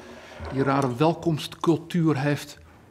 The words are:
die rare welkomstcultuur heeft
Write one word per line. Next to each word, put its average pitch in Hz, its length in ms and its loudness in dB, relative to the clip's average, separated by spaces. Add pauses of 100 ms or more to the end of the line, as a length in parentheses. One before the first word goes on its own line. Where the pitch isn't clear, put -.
(540)
die 131 100 2
rare 139 320 2
welkomstcultuur 160 1200 2
heeft 147 400 -2 (340)